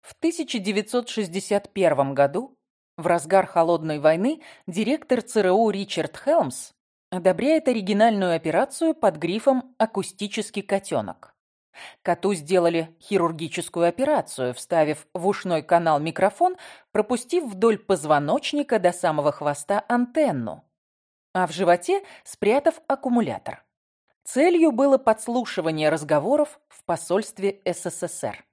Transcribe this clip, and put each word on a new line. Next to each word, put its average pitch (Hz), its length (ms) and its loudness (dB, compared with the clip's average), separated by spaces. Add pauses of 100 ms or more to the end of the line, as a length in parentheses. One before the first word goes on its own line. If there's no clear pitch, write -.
В - 140 -20
тысяча 320 460 -4
девятьсот 214 480 -2
шестьдесят 196 640 -4
первом 139 420 2
году, 143 420 0 (400)
в 165 120 -4
разгар 175 380 2
Холодной 165 520 0
войны, 175 440 2 (260)
директор 220 540 -2
Ц - 180 -2
Р 185 100 4
У 214 200 4
Ричард 196 460 -6
Хелмс 269 540 -2 (400)
одобряет 185 560 2
оригинальную 202 720 2
операцию 254 580 0
под 196 220 0
грифом 220 640 -2
«Акустический 208 840 -4
котёнок». - 720 -6 (680)
Коту 180 300 -2
сделали 170 680 0
хирургическую 170 880 -2
операцию, 175 680 -2
вставив 156 600 -2
в 175 120 -4
ушной 180 360 -2
канал 165 360 2
микрофон, 202 580 0 (360)
пропустив 240 500 -2
вдоль 214 360 0
позвоночника 165 1000 0
до 175 140 2
самого 151 400 0
хвоста 147 560 -4
антенну, 240 760 -2 (680)
а 185 120 0
в 165 60 -8
животе 180 520 2 (200)
спрятав 285 640 0
аккумулятор. 240 760 -2 (580)
Целью 320 480 4
было 269 280 2
подслушивание 208 920 -2
разговоров 160 800 0
в - 160 -20
посольстве 196 800 -4
С 175 220 -4
С 175 200 -8
С - 160 -10
Р. 107 300 -8